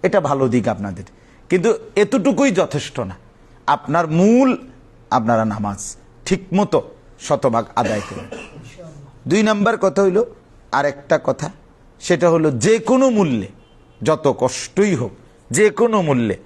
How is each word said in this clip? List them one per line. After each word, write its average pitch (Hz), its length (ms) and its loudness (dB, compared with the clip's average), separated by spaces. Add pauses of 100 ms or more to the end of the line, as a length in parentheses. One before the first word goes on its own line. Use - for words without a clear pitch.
এটা 190 180 2
ভালো 139 260 0
দিক 117 200 0
আপনাদের, 98 380 -6 (440)
কিন্তু 185 200 2 (260)
এতটুকুই 208 560 2
যথেষ্ট 165 480 -4
না। 95 160 -8 (520)
আপনার 147 400 0
মূল, 214 420 4 (640)
আপনারা 113 340 0
নামাজ 104 340 -6 (460)
ঠিকমতো 185 540 0 (400)
শতভাগ 117 460 -2 (100)
আদায় 110 340 -2
করেন। - 180 -12 (1000)
দুই 175 160 2
নাম্বার 214 340 2
কথা 190 260 0
হইল, 190 160 2 (520)
আর 139 140 0
একটা 143 380 -2
কথা, - 240 -4 (520)
সেটা 170 300 0
হলো 165 220 2
যে 135 280 2
কোনো 254 300 2
মূল্যে, 147 400 0 (520)
যত 151 240 0 (140)
কষ্টই 190 560 0
হোক, 117 160 -6 (400)
যে 180 180 2
কোনো 226 320 0
মূল্যে 123 340 0 (100)